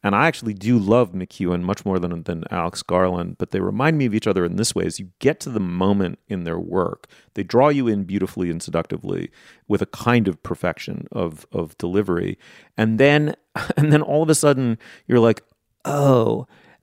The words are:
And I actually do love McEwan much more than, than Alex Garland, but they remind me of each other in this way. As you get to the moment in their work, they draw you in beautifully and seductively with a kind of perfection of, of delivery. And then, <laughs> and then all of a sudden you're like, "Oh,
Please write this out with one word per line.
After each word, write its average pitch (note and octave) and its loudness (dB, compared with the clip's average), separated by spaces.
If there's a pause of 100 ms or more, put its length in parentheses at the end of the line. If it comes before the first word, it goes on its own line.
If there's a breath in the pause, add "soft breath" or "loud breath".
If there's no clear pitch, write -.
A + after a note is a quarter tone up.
And G2 2
I C3 4
actually A#2 -4
do G#2+ 2
love G#2 4
McEwan F2+ -4
much F#2 -4
more F#2+ 0
than, E2+ -6
than E2 -6
Alex F2 -6
Garland, F2+ 0
but - -6
they G2 -2
remind A2 0
me C#3 0
of A2 -2
each A2 -2
other F#2 2
in F2 -2
this G#2 -2
way. F2+ -2
As F2 -6
you F#2 -14 (100)
get C3+ 0
to - -10
the A2+ -2
moment F#2 0 (100)
in F#2 -6
their E2 -4
work, F2 -4 (280 soft breath)
they G2+ -4
draw B2 4
you C#3 0
in G#2 0
beautifully F#2 -2
and E2 -4
seductively E2 -6 (380 soft breath)
with G2+ 0
a - -4
kind A#2 0
of F2 -4
perfection - -8
of, D#2+ -6
of E2 -8
delivery. F#2 -2 (400 soft breath)
And A2 0
then, D3 4 (200)
<laughs> - -6
and D3 4
then D3+ 6
all D3+ 0
of D#3 0
a D#3 4
sudden C3 2 (280 loud breath)
you're A#2+ 4
like, A2+ 4 (420)
"Oh, B2+ 2 (360 soft breath)